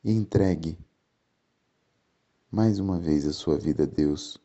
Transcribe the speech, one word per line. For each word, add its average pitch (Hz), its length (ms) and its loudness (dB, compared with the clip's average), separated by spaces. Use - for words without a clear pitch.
e 107 80 0
entregue 92 680 0
mais 107 300 2
uma 95 180 -2
vez 76 300 0
a 73 60 0
sua 76 240 0
vida 76 260 0
a - 20 4
Deus 73 600 -2